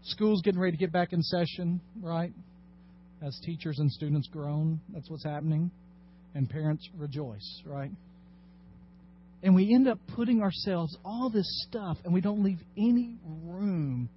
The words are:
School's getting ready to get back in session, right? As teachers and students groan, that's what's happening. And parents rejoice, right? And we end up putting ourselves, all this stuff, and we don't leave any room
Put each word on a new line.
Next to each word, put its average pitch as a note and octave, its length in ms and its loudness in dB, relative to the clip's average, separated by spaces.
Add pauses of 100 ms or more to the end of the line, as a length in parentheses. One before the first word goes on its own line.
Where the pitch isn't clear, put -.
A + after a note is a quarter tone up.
School's G#3+ 400 2
getting F#3 180 2
ready F#3 120 2
to D#3+ 40 -2
get E3+ 140 0
back F3 220 0
in E3+ 100 2
session, F3 580 0 (220)
right? E3+ 300 -2 (920)
As C#3+ 220 -8
teachers D#3 340 -4
and D3 140 4
students D3+ 360 -2
groan, D#3 520 -2 (120)
that's D3 160 -12
what's D#3+ 160 -10
happening. D#3 460 0 (640)
And C3+ 160 0
parents D3+ 460 -2
rejoice, C#3 680 -10
right? C#3+ 280 -8 (1500)
And F#3 100 8
we G3 180 6
end B3+ 140 8
up A3 140 0 (160)
putting A#3 260 2
ourselves, F3 600 -2
all A#3 260 -2
this G#3 160 2 (220)
stuff, F#3+ 360 -6
and F3 80 0
we F#3 80 4
don't G#3 220 0
leave G3 180 0 (160)
any A#3+ 480 2
room D#3+ 920 -2